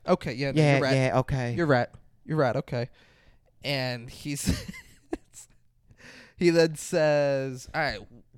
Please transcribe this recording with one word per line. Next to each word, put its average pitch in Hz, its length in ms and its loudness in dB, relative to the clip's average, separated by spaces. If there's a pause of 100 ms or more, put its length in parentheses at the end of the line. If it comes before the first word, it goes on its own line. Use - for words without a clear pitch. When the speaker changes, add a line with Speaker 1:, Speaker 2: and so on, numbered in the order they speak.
Speaker 1:
"Okay, 160 260 0
yeah, 135 180 -4
no, 151 100 4
Speaker 2:
"Yeah, 143 120 6
Speaker 1:
you're 135 100 4
right. 131 120 2
Speaker 2:
yeah, 131 240 2
okay." 127 360 -2
Speaker 1:
You're 170 100 0
right. 127 220 4 (380)
You're 156 120 -6
right, 123 200 2
okay." 127 320 -6 (720)
And 127 460 -6
he's, - 560 -4 (920)
<laughs> - 800 -20
he 175 120 2
then 165 260 4
says, 143 1000 0
"All 156 80 -2
right, 117 180 -4 (380)